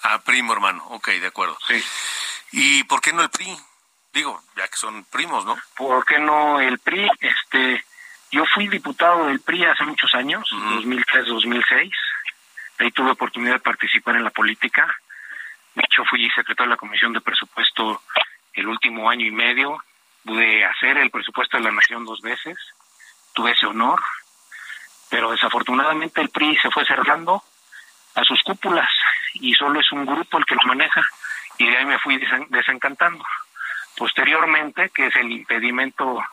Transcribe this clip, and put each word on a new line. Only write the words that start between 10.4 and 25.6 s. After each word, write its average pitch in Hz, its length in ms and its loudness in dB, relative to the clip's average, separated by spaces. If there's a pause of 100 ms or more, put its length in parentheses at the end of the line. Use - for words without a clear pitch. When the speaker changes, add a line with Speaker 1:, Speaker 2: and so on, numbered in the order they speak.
Speaker 1:
Ujú. 107 180 -4
Speaker 2:
dos 107 160 -2
mil 123 200 0
tres, 131 200 4
dos 117 200 0
mil 120 220 0
seis. 156 240 2 (840)
Ahí 117 140 0
tuve 127 200 2
oportunidad 120 440 0
de 127 40 0
participar - 560 0
en 117 80 2
la 110 80 -2
política. 123 560 0 (880)
De - 80 0
hecho, - 220 2
fui 117 260 2
secretario 120 380 0
de 117 60 2
la - 20 0
Comisión 113 360 0
de 113 80 -2
Presupuesto 110 800 -2 (520)
el 98 140 -4
último 113 420 -2
año 120 160 2
y 107 60 -2
medio. 123 520 0 (400)
Pude 110 420 2
hacer 127 320 2
el 135 140 2
presupuesto 120 460 -2
de 120 60 -2
la 110 80 0
Nación 113 340 0
dos 110 160 -10
veces. 123 360 -8 (760)
Tuve 117 180 0
ese - 140 2
honor. 117 340 2 (1120)
Pero 113 220 0
desafortunadamente 139 880 0